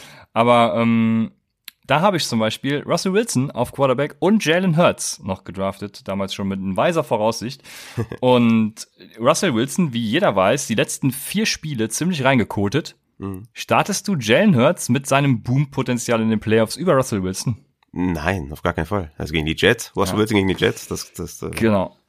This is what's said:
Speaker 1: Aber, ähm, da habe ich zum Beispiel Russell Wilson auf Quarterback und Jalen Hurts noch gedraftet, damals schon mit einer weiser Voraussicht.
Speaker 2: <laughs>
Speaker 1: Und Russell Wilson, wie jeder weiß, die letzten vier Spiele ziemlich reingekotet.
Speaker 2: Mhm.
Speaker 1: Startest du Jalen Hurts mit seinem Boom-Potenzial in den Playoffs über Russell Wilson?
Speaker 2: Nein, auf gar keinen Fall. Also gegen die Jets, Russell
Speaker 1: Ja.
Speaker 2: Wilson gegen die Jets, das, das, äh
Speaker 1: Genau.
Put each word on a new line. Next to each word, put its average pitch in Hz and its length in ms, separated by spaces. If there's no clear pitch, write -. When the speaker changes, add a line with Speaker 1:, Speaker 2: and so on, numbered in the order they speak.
Speaker 1:
Aber, 117 440
ähm, 113 540
da 143 140
habe 190 160
ich - 100
zum 120 100
Beispiel 127 480
Russell 170 280
Wilson 185 360
auf - 220
Quarterback 139 480
und 202 260
Jalen 170 320
Hurts - 460
noch 95 200
gedraftet, 95 640
damals 98 280
schon 101 120
mit 95 120
einer 95 180
weiser 160 260
Voraussicht. 113 600
Speaker 2:
<laughs> 117 280
Speaker 1:
Und 113 680
Russell 147 360
Wilson, 139 360
wie 117 140
jeder 127 300
weiß, 101 320
die - 80
letzten - 360
vier - 360
Spiele 156 420
ziemlich 156 340
reingekotet. 107 720
Speaker 2:
Mhm. 98 360
Speaker 1:
Startest - 540
du 202 80
Jalen 139 400
Hurts 139 340
mit 123 180
seinem 135 340
Boom-Potenzial 123 800
in 110 80
den 107 100
Playoffs 110 360
über 170 180
Russell 120 300
Wilson? 95 420
Speaker 2:
Nein, 85 600
auf 78 100
gar 85 120
keinen 82 120
Fall. 92 320
Also 76 160
gegen 78 140
die 80 100
Jets, 107 380
Russell 92 180
Speaker 1:
Ja. 107 60
Speaker 2:
Wilson 107 180
gegen 95 120
die 87 140
Jets, - 240
das, - 260
das, - 280
äh - 80
Speaker 1:
Genau. 104 480